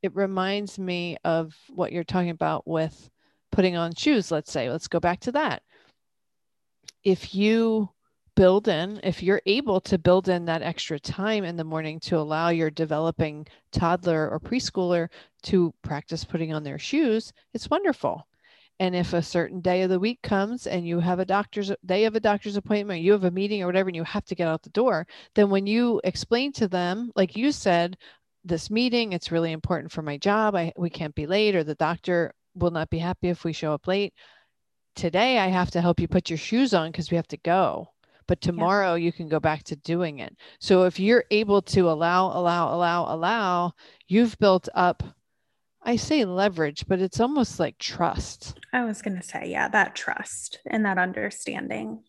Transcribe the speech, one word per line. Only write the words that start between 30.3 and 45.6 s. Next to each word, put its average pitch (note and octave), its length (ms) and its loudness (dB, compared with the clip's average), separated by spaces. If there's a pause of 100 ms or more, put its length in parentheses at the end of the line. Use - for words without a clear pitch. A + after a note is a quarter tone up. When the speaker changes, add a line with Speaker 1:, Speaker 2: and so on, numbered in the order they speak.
Speaker 1:
I, E3 200 -2
we F3 140 -2
can't D#3 240 -8
be D3+ 120 -4
late, G#3 280 2
or E3+ 100 2
the D3+ 120 -4
doctor E3+ 580 0 (200)
will F3 180 2
not D#3+ 180 -2
be E3 80 -2
happy E3 300 -2
if F3 160 -4
we E3 80 -2
show D#3 220 -4
up C#3+ 120 -8
late. G3 280 -2 (840)
Today, G#3+ 420 2
I F#3+ 100 2
have F#3 240 0
to E3+ 100 0
help F3 180 2
you E3+ 80 -2
put - 220 0
your E3 80 -4
shoes A#3+ 360 0
on E3 180 2
'cause D#3+ 180 -6
we F3 60 0
have E3 120 -2
to - 100 -10
go. E3+ 500 0 (380)
But F3+ 140 0
Speaker 2:
Yeah. F3 100 0
Speaker 1:
tomorrow F3+ 440 2
you E3+ 180 0
can E3 160 -10
go D#3 120 0
back D#3 240 -2
to D3+ 120 -8
doing E3 420 -2
it." - 180 -12 (240)
So F#3 240 6
if F3+ 140 0
you're G#3+ 320 6
able G#3 320 4
to F3+ 280 4
allow, E3+ 360 2 (100)
allow, E3+ 380 2
allow, E3+ 400 0
allow, F3 600 0 (340)
you've A3 300 4
built F#3+ 360 6
up, F3+ 280 2 (800)